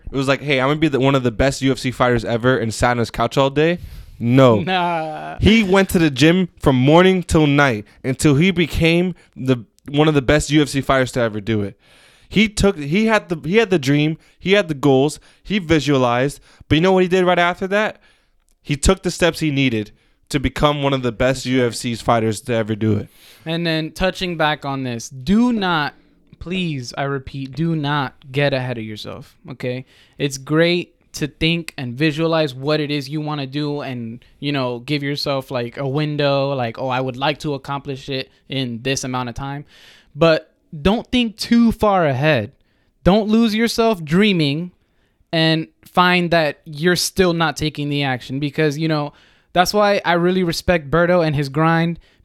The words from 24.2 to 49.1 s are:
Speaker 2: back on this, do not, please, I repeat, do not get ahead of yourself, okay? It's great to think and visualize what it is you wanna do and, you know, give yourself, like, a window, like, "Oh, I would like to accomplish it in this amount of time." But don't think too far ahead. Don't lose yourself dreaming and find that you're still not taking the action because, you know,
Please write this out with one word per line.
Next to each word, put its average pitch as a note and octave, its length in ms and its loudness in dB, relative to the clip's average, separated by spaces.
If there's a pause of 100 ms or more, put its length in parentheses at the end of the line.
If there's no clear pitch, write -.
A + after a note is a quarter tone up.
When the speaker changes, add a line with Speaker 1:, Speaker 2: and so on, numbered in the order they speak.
Speaker 2:
back D3+ 300 -2
on C3+ 180 -6
this, A#2+ 240 -8
do G3+ 460 0
not, F3 400 -2 (460)
please, E3 580 -6
I C#3+ 60 -4
repeat, C3+ 520 -8
do E3 220 -2
not C#3+ 380 -4 (140)
get C#3+ 220 0
ahead B2+ 260 -4
of A2 60 -8
yourself, G#2+ 540 -14 (140)
okay? B2+ 340 -8 (320)
It's C#3 200 -6
great E3 580 0 (180)
to D3+ 140 -6
think D#3+ 500 -2
and B2 200 -8
visualize D#3 560 -2
what D3+ 280 -2
it D3 100 -4
is C#3+ 160 -6
you D3+ 140 -6
wanna D3 260 -6
do D3 320 -6
and, B2 440 -10 (160)
you C#3+ 120 -6
know, B2+ 280 -4
give C#3+ 220 -4
yourself, C#3 480 -4
like, A#2+ 280 -6
a C#3 100 -6
window, C#3+ 640 -2
like, A#2+ 240 -4
"Oh, C3 120 -6
I B2+ 100 -2
would C3 160 -6
like C#3 240 -4
to D3 140 -6
accomplish C#3 560 -10
it C3+ 200 -8 (200)
in A#2+ 340 -6
this C3+ 220 -4
amount B2+ 240 -6
of A#2 40 -12
time." C#3 300 -10 (500)
But D#3 400 2 (260)
don't G3 280 0
think A#3+ 300 -2
too A#3 340 4
far F#3+ 340 2
ahead. C3+ 460 0 (520)
Don't G3+ 260 4
lose A3 260 2
yourself A3+ 480 0
dreaming E3+ 680 0 (600)
and D#3+ 380 0 (160)
find F3+ 460 2
that D#3+ 340 0
you're E3 320 0
still F3+ 360 0
not E3 240 -2
taking D3 320 -4
the C#3+ 140 -2
action C3 360 -6
because, D3 380 -2
you D#3+ 120 -2
know, D3 240 -4 (400)